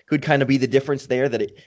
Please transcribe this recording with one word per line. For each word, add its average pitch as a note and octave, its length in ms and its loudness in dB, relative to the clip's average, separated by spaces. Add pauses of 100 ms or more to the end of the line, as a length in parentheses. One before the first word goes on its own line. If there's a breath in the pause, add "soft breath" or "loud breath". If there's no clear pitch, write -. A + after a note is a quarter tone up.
could D3 140 0
kind D3 200 2
of C3 60 0
be C3+ 100 4
the B2+ 100 0
difference C3+ 380 -2
there, C3 240 0
that A#2 120 -2
it, G2+ 260 -6